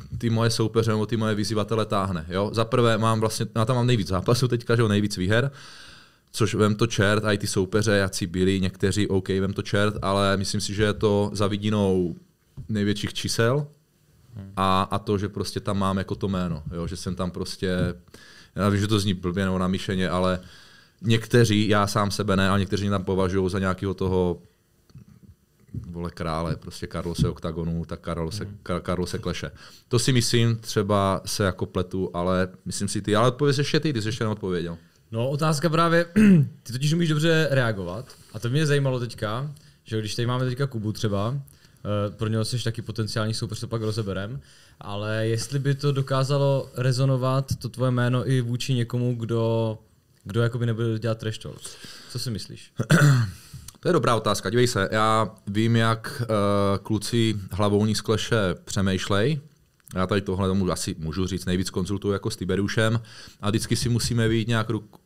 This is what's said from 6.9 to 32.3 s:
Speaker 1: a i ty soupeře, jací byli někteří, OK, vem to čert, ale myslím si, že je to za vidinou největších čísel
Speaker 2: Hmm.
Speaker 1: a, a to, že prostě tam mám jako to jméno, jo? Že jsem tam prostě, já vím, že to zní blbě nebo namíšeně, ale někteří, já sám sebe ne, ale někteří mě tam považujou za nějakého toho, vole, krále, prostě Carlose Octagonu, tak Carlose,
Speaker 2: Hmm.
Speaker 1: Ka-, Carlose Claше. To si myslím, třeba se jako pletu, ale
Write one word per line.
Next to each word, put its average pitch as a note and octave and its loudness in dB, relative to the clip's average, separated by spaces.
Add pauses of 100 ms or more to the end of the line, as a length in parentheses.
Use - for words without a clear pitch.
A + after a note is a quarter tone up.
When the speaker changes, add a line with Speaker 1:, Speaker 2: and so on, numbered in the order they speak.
Speaker 1:
a G#2+ 2
i G2+ 2
ty G2+ -4
soupeře, G#2 0
jací G2 0
byli F#2 2
někteří, F#2+ 0
OK, F#2+ 0
vem F#2+ 0
to G2 -4
čert, G2+ 0
ale G2 2
myslím G2 -2
si, G2+ -6
že G#2 0
je G#2 4
to G2+ 2
za G2+ 0
vidinou G2+ 0 (520)
největších G#2 -2
čísel B2 0 (680)
Speaker 2:
Hmm. G2 -16
Speaker 1:
a, F#2+ 2
a G2 -2
to, G2+ 0
že G2 -2
prostě - -4
tam G2+ -2
mám F#2+ 0
jako F#2+ -4
to G2+ -4
jméno, F2+ -2 (100)
jo? E2+ -4
Že F#2 -6
jsem F2+ -6
tam F2+ -4
prostě, F2+ -2 (600)
já G2 2
vím, G2+ 2
že G#2 0
to G#2 2
zní G2 0
blbě F2+ -2
nebo F#2 0
namíšeně, F#2 -2
ale F#2 0 (600)
někteří, A2+ 4
já G2+ 4
sám G2+ 0
sebe G2+ 0
ne, F#2+ 4
ale G2 2
někteří F#2+ -2
mě G2+ -2
tam G2 -2
považujou F#2+ 0
za G2 -2
nějakého F#2+ -2
toho, F#2 0 (1500)
vole, E2+ -8
krále, E2 -4
prostě - -12
Carlose E2+ -2
Octagonu, E2 -4
tak E2 -10
Carlose, E2 -6
Speaker 2:
Hmm. G2+ -14
Speaker 1:
Ka-, F2 -4
Carlose F2 -4
Claше. E2 -6 (380)
To B2 2
si C3+ 2
myslím, A#2 4
třeba G2 0
se - -2
jako F#2 0
pletu, F#2 -4
ale F#2 0 (160)